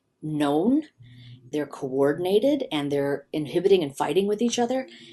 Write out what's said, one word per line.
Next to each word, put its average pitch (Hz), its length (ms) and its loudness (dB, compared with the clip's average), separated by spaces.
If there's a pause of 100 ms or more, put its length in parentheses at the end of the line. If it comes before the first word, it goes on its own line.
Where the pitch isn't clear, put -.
(200)
known, 156 640 0 (680)
they're 147 140 -2
coordinated, 170 1040 0
and 143 180 -2
they're 139 420 -2
inhibiting 175 500 2
and 139 140 -6
fighting 156 300 0
with 208 160 0
each 240 160 0
other. 254 300 -2 (240)